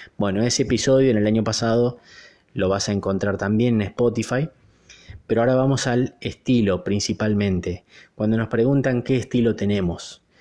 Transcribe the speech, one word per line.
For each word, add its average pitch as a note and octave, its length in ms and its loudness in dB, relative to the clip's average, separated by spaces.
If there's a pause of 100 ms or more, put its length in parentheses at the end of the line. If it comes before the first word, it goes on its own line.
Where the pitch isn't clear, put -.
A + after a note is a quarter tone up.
(180)
Bueno, G2+ 240 0
ese A#2+ 220 0
episodio C3 480 2
en A2 40 2
el G#2 120 2
año A2 160 2
pasado A#2 560 0 (540)
lo F#2+ 140 0
vas G2 200 -2
a G#2 40 -2
encontrar G2 440 -2
también A2 440 0
en - 20 0
Spotify. A#2+ 680 -2 (760)
Pero A2+ 140 0
ahora B2+ 140 2
vamos C3+ 320 0
al B2 340 0
estilo G#2 640 0
principalmente. G2+ 1000 -2 (300)
Cuando A2 220 0
nos A2+ 120 -2
preguntan B2+ 540 0
qué C3+ 140 0
estilo A#2 400 0
tenemos. G2 680 -4 (180)